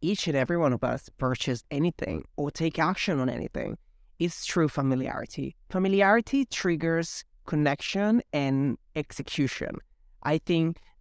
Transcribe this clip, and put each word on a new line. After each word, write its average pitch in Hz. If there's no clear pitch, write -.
each 190
and 156
every 139
one 151
of 120
us 123
purchase 127
anything 147
or 147
take 160
action 165
on 131
anything, -
it's 170
through 160
familiarity. 135
Familiarity 196
triggers 165
connection 196
and 135
execution. -
I 151
think 165